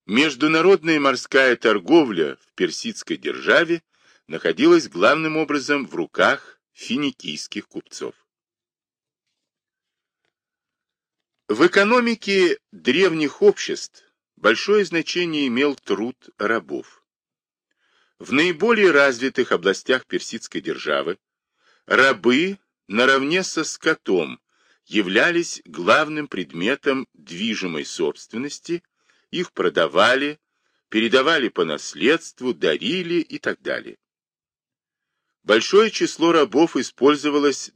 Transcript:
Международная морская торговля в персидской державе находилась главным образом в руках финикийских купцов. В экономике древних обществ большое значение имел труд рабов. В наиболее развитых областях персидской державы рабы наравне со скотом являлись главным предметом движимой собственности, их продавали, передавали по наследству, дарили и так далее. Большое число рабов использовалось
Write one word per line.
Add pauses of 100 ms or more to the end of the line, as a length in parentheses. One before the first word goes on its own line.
Международная
морская
торговля
в
персидской
державе (440)
находилась
главным
образом
в
руках (120)
финикийских
купцов. (3250)
В
экономике (140)
древних
обществ (320)
большое
значение
имел
труд (220)
рабов. (1120)
В
наиболее
развитых
областях
персидской
державы (640)
рабы (300)
наравне
со
скотом (460)
являлись
главным
предметом
движимой
собственности, (480)
их
продавали, (480)
передавали
по
наследству,
дарили
и
так
далее. (1500)
Большое
число
рабов
использовалось